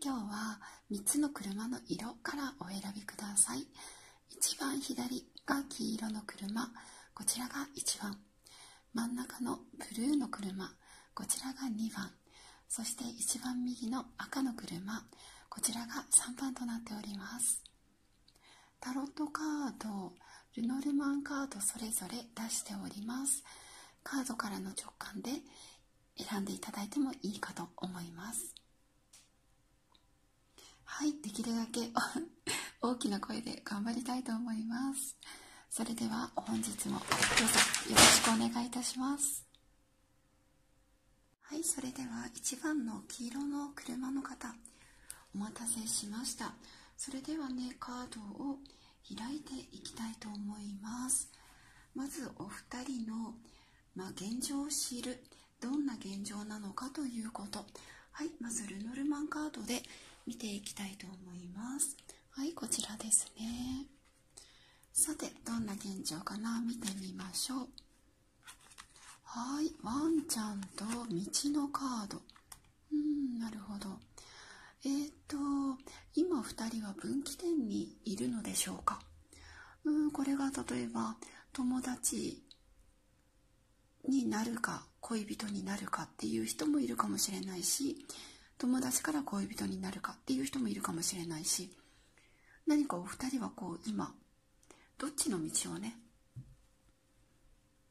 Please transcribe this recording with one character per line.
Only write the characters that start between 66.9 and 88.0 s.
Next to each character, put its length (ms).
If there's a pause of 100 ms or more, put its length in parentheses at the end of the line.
み 120
ま 200
し 180
ょ 120
う。 40 (1600)
は 380
い、 120 (100)
ワ 240
ン 200
ち 100
ゃ 160
ん 80 (160)
と 80
道 200 (440)
の 180
カ 380
ー 20
ド。 140 (720)
う 40
ん、 440
な 120
る 80
ほ 180
ど。 220 (840)
え 40
ー 200
っ 40 (160)
と、 80 (760)
今 280
二 280
人 140
は 140
分 260
岐 140
点 320
に 340
い 140
る 100
の 160
で 100
し 140
ょ 60
う 100
か。 160 (840)
う 40
ん、 220
こ 140
れ 100
が 160
例 320
え 40
ば 280 (380)
友 280
達 600 (1700)
に 200
な 140
る 120
か、 300 (140)
恋 240
人 240
に 160
な 140
る 100
か 160
っ 40 (100)
て 100
い 140
う 40
人 220
も 140
い 60
る 100
か 100
も 100
し 140
れ 80
な 160
い 80
し、 420 (520)